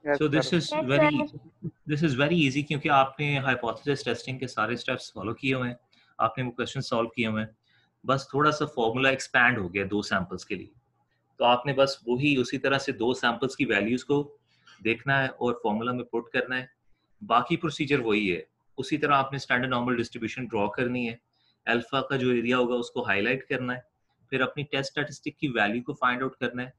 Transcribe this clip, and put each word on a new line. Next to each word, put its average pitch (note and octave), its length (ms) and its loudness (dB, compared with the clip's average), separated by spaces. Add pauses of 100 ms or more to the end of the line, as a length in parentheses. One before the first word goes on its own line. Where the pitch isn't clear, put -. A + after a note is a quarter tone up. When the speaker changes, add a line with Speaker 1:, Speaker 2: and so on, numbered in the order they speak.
Speaker 1:
So C#3+ 140 2
this D3+ 240 2
is - 80 0
Speaker 2:
यस, D#3 180 0
Speaker 1:
very, D4+ 560 2
Speaker 2:
सर। - 420 -14 (200)
Speaker 1:
this D3+ 140 0
is C#3+ 140 2
very D3+ 300 4
easy, C#3 160 0
क्योंकि D3 240 -4
आपने C#3+ 500 2
hypothesis C3 680 -2
testing B2+ 360 -4
के C3 60 -6
सारे A2+ 300 -2
steps - 380 -6
follow G#2+ 200 -6
किए C3 200 -2
हुए G#2+ 140 -2
हैं, A#2+ 100 -10 (420)
आपने A2+ 240 0
वो B2 60 -4
question A#2+ 300 -6
solve A#2 360 -2
किए A#2 100 0
हुए G#2+ 160 0
हैं, A2 140 -10 (500)
बस C3+ 280 0
थोड़ा D3 160 4
सा D3+ 160 -2
formula B2+ 440 2
expand B2 480 2
हो F#2 100 -4
गया G2 160 -2
दो G2+ 180 0
samples F#2 420 -4
के G#2 100 -6
लिए। - 160 -12 (680)
तो B2+ 60 0
आपने B2 280 4
बस C3+ 360 2
वही C3+ 280 2
उसी B2+ 220 0
तरह C3+ 200 0
से C#3 140 -4
दो A#2 220 0
samples B2 420 -2
की C#3+ 80 0
values A2+ 380 0
को C#3+ 360 0 (440)
देखना A#2 360 0
है C3+ 100 0
और A#2+ 340 -2
formula A2+ 300 0
में B2 120 -4
put - 280 -6
करना B2+ 240 -2
है, B2+ 140 -8 (520)
बाकी A#2+ 340 2
procedure C#3+ 440 -2
वही G#2+ 280 2
है। E2 180 -4 (320)
उसी C#3+ 200 -4
तरह D3 180 2
आपने C3+ 220 0
standard B2+ 320 -2
normal B2 260 0
distribution A#2 500 -6
draw G#2+ 220 0
करनी B2 380 -2
है, A2+ 140 -8 (480)
Alpha A#2+ 320 0
का C3+ 160 -2
जो B2 160 2
area A#2+ 240 2
होगा, B2 180 2
उसको A#2+ 280 -4
highlight A2 400 0
करना B2+ 300 -4
है, B2 140 -10 (440)
फिर C3 120 0
अपनी C3+ 220 -4
test C3+ 280 -4
statistic D3 480 -6
की D3+ 80 -2
वैल्यू A2+ 340 0
को - 120 -8
find B2 280 0
out C3 140 -6
करना B2 260 -6
है। B2+ 160 -12